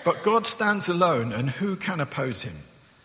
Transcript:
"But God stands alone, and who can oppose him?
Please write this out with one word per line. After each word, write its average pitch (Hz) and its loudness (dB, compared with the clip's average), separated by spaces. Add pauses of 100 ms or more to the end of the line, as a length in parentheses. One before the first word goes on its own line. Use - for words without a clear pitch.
"But 170 0
God 214 4
stands 208 0
alone, 165 2
and 127 -2
who 190 -2
can 185 -4
oppose 131 -4
him? 78 -12 (400)